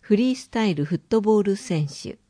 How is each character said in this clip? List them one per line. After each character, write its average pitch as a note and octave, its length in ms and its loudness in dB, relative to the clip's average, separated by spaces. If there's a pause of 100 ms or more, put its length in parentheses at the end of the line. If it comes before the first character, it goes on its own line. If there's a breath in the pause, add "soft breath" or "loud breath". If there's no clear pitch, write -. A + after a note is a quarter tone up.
フ G#3 160 2
リ B3+ 160 2
ー - 20 -2
ス - 140 -18
タ A3+ 160 -2
イ F#3 100 2
ル C#3+ 80 -2
フ D#3 120 -4
ッ - 20 -4
ト A3 240 0
ボ G#3+ 180 4
ー G3+ 40 0
ル G3 120 0
選 D#3 320 -4
手。 - 320 -14 (100)